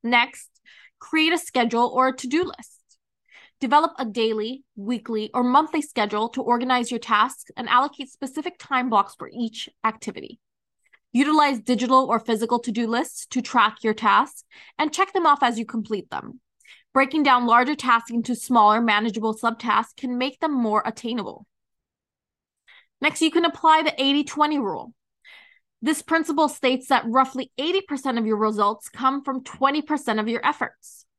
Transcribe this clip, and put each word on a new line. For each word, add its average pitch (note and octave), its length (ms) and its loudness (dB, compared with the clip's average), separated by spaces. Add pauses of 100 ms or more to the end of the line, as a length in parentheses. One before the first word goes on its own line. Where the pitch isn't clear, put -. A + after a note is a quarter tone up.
Next, A#3+ 460 0 (500)
create D#4+ 340 0
a F4 60 0
schedule A#3 500 0
or C4 200 2
a C4 80 -4
to-do C#4+ 280 -2
list. - 360 -12 (800)
Develop D4+ 380 4
a C4 80 -4
daily, A3 560 -2 (140)
weekly, A3 580 -6
or B3 80 0
monthly D4 400 2
schedule G#3+ 480 -2
to C4+ 120 -6
organize A#3+ 480 0
your A#3 100 -4
tasks A3+ 560 0
and A#3 120 -8
allocate C4+ 400 0
specific D4+ 500 -10
time B3+ 300 -4
blocks G3+ 280 0
for - 140 -12
each - 380 -8 (160)
activity. - 540 -8 (760)
Utilize C#4 460 4
digital B3 500 2
or A3+ 120 0
physical A3+ 400 -2
to-do A#3 260 -4
lists A#3 400 -4
to B3 160 -4
track A3 400 2
your A3 120 0
tasks G#3+ 500 0 (340)
and D4+ 140 -2
check F#4+ 200 -2
them F4 140 2
off C#4+ 160 4
as A#3+ 160 2
you A#3 80 -6
complete G#3+ 420 -6
them. - 320 -12 (540)
Breaking C#4 300 2
down B3 220 4
larger B3 280 4
tasks A#3+ 380 0
into A#3 240 -2
smaller, A3 440 4
manageable A3 560 0
subtasks A3+ 600 -2
can B3 200 -6
make C4+ 220 -4
them D#4+ 140 -2
more A3 340 0
attainable. A3+ 600 -8 (1500)
Next, D4+ 200 -2
you D#4+ 120 2
can E4 120 2
apply D#4+ 380 2
the D4+ 180 -4
eighty C#4 220 2
twenty D4 380 -2
rule. G3+ 340 -8 (880)
This D4+ 200 -2
principle D#4+ 480 0
states C4 380 -2
that B3 200 2
roughly B3+ 480 0
eighty F4 240 -2
percent C4+ 380 -4
of A3 80 -2
your A3 100 0
results G#3+ 540 -2
come C4+ 340 -2
from C4 180 -6
twenty C#4 380 -2
percent C#4 400 -4
of G#3+ 80 -4
your A#3+ 180 -4
efforts. - 600 -6 (120)